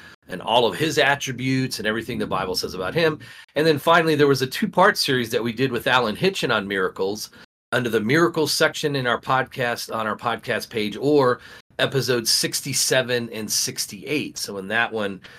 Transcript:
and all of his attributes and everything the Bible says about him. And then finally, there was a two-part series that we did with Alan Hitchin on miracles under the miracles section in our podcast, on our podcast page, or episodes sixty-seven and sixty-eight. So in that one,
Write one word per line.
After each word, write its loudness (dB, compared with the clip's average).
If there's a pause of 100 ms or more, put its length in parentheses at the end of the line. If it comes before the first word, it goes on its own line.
(260)
and -10
all 4
of 0
his 0
attributes 0
and -6
everything -2
the -2
Bible -2
says -4
about -6
him. 2 (340)
And 2
then 4
finally, 4
there 6
was 4
a 0
two-part 2
series 0
that 0
we -2
did 0
with -4
Alan 2
Hitchin 0
on 0
miracles -2 (420)
under 0
the 2
miracles 2
section 0
in -2
our 0
podcast, -2
on -4
our -2
podcast -4
page, -4
or 2 (380)
episodes 0
sixty-seven 0
and -8
sixty-eight. -6
So -8
in -8
that 0
one, -4 (180)